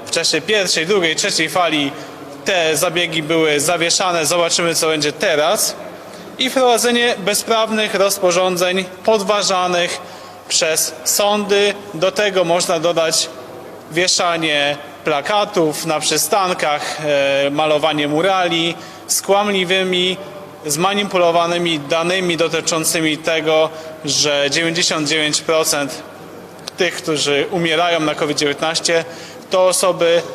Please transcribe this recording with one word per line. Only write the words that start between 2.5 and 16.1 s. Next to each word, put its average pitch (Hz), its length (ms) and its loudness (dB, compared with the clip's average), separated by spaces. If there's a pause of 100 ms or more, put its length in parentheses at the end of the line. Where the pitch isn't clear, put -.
zabiegi 165 460 0
były 156 380 2
zawieszane. 170 680 0
Zobaczymy, 170 480 0
co 160 120 0
będzie 151 260 0
teraz. 175 640 0 (600)
I 254 120 -2
wprowadzenie 240 680 2
bezprawnych 214 760 0
rozporządzeń 185 920 2 (200)
podważanych 185 960 2 (480)
przez - 460 0 (100)
sądy. 202 720 2 (200)
Do 180 180 0
tego 190 320 2
można 170 340 2
dodać 160 500 0 (640)
wieszanie 160 840 0 (280)
plakatów 165 840 0
na 156 140 0
przystankach, 165 1000 0 (480)